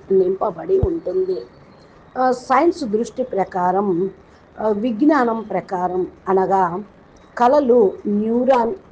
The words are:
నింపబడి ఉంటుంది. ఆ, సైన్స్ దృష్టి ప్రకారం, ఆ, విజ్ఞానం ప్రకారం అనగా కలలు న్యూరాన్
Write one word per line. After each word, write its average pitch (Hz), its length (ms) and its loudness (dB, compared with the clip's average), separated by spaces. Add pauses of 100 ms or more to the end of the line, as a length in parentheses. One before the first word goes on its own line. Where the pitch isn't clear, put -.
(120)
నింపబడి 190 680 0
ఉంటుంది. 180 560 -2 (800)
ఆ, 254 120 2
సైన్స్ 269 540 0
దృష్టి 220 380 -4
ప్రకారం, 185 880 -2 (500)
ఆ, 214 80 -2
విజ్ఞానం 233 760 0
ప్రకారం 185 640 -4 (220)
అనగా 190 560 0 (540)
కలలు 247 540 4 (140)
న్యూరాన్ 226 680 0 (180)